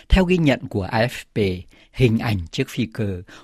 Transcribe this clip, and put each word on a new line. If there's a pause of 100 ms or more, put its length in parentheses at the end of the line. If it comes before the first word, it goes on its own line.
Theo
ghi
nhận
của
A
F (100)
P, (260)
hình
ảnh (140)
chiếc
phi
cơ (200)